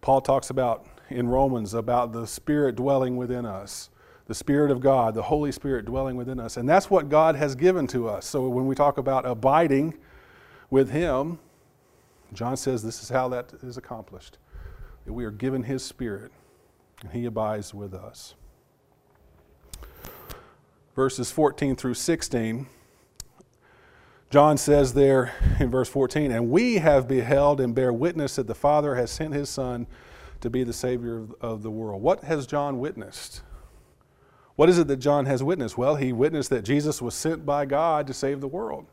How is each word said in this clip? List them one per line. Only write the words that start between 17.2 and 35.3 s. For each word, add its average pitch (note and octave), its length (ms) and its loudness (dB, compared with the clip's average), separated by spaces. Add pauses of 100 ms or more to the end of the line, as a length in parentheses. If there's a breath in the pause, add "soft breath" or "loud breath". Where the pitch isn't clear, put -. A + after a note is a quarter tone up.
abides G#2+ 480 -4
with G2+ 180 -12
us. - 440 -18 (2500 loud breath)
Verses C3 360 -2
fourteen C#3 440 2
through B2 200 -4
sixteen, B2+ 720 -2 (1600 soft breath)
John C#3+ 300 8
says C#3+ 340 4
there C3+ 400 4 (260 loud breath)
in C3 120 2
verse B2+ 180 0
fourteen, C#3 420 0
"And A#2 200 0
we A#3 240 2
have D3 340 4
beheld C#3 540 4
and A#2+ 120 0
bear B2+ 200 2
witness D3+ 420 -2
that B2+ 100 -4
the A2 80 -6
Father D3 420 2
has A#2+ 140 -2
sent D#3 220 -6
His C#3+ 160 -4
Son B2 380 -6 (560 loud breath)
to A#2+ 80 -4
be B2+ 140 0
the A#2 100 -6
Savior A#2+ 420 -4
of, A2 240 -12
of A2 220 -8
the A2 80 -8
world." G#2+ 320 -8
What E3 220 0
has D3 220 -4
John C#3+ 320 -4
witnessed? - 640 -10 (1120 soft breath)
What D#3 140 8
is F3 100 6
it D#3+ 100 4
that C#3 100 0
John C#3+ 260 2
has C3 180 0